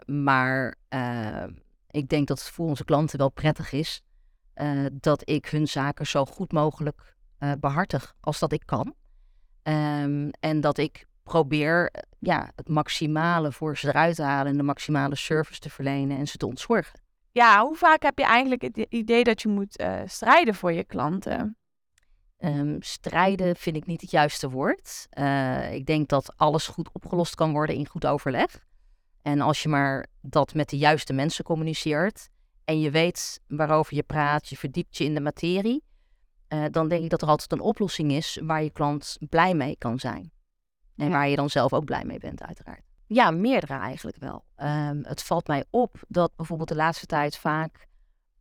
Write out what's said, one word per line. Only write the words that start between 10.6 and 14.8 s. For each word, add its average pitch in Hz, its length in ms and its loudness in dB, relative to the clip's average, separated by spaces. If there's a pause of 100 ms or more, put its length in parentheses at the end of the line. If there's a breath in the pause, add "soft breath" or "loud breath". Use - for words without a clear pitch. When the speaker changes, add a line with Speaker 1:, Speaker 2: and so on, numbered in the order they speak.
Speaker 1:
dat 147 180 2
ik - 280 -4 (160)
probeer, 156 680 2
eh, - 120 -14 (160)
ja, - 360 -2
het - 140 -16
maximale 151 840 0
voor 151 260 -4
ze 143 100 -2
eruit 156 280 4
te 165 60 -4
halen 139 300 2
en 143 40 2
de 143 60 2
maximale 143 540 0